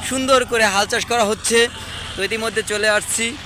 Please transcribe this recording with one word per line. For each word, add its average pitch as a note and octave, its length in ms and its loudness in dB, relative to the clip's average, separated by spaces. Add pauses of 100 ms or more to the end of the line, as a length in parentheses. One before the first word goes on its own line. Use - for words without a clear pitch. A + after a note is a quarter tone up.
সুন্দর C4 360 2
করে A3+ 200 2
হাল G3+ 200 2
চাষ A3 200 -2
করা A#3 180 2
হচ্ছে। A3 440 2 (480)
তো F#3+ 80 -4
ইতিমধ্যে A3 400 -2
চলে G#3 260 0
আসছি A3 460 0 (100)